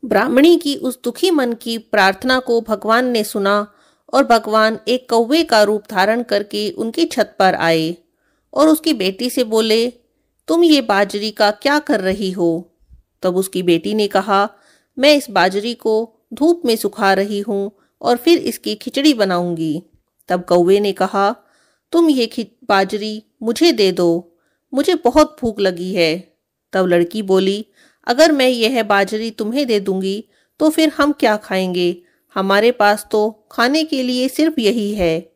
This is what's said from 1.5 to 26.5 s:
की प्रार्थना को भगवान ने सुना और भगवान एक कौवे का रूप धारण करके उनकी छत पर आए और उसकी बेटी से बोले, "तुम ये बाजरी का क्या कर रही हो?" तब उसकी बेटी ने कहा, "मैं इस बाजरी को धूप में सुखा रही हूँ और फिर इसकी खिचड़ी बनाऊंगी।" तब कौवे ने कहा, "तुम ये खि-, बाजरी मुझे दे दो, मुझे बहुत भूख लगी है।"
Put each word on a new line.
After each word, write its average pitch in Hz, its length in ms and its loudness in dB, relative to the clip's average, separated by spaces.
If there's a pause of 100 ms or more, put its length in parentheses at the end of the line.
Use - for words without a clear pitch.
की 226 240 -8
प्रार्थना 214 600 0
को 240 220 0
भगवान 220 440 0
ने 240 180 -2
सुना 208 500 -2 (400)
और 277 100 4
भगवान 220 640 2
एक 247 220 -4
कौवे 233 340 2
का 226 200 4
रूप 208 280 0
धारण 214 320 0
करके 208 460 -4
उनकी 226 360 -4
छत 254 340 -4
पर 185 160 4
आए 165 420 0 (560)
और 285 140 4
उसकी 311 260 2
बेटी 202 360 -4
से 247 140 -2
बोले, 226 500 0 (540)
"तुम 330 160 2
ये 302 180 4
बाजरी 208 500 -2
का 208 200 2
क्या 277 280 0
कर 285 200 -2
रही 190 320 -2
हो?" 175 460 -4 (440)
तब 180 160 -2
उसकी 190 260 -4
बेटी 175 300 0
ने 214 140 0
कहा, 202 420 0 (500)
"मैं 285 160 4
इस 277 140 -4
बाजरी 196 440 0
को 226 420 -2 (180)
धूप 339 320 0
में 240 100 2
सुखा 202 380 0
रही 202 260 -2
हूँ 202 320 -4 (300)
और 247 160 0
फिर 339 200 2
इसकी 214 380 -6
खिचड़ी 277 380 0
बनाऊंगी।" 175 680 -2 (440)
तब 180 180 -4
कौवे 175 340 4
ने 202 120 -2
कहा, 196 440 -2 (560)
"तुम 330 180 2
ये 262 160 2
खि-, - 440 -12
बाजरी 208 540 -2 (200)
मुझे 240 280 0
दे 208 200 2
दो, 175 460 0 (360)
मुझे 285 220 0
बहुत 302 460 2
भूख 220 180 -6
लगी 185 340 -2
है।" 170 440 -2 (360)